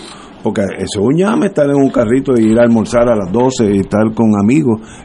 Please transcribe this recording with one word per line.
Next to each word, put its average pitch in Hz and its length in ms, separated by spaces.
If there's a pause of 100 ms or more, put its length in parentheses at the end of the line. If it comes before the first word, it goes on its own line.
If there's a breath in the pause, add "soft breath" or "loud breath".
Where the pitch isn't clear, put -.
(420 loud breath)
porque 110 180 (160)
eso 95 240
es 104 60
un 139 100
llame 208 300
estar 151 240
en 143 60
un 139 120
carrito 127 480
y 110 140
ir 113 80
a 120 60
almorzar 117 440
a 117 80
las 92 160
doce 123 320 (100)
y 98 40
estar 107 260 (100)
con 113 240
amigos. 117 420 (240 loud breath)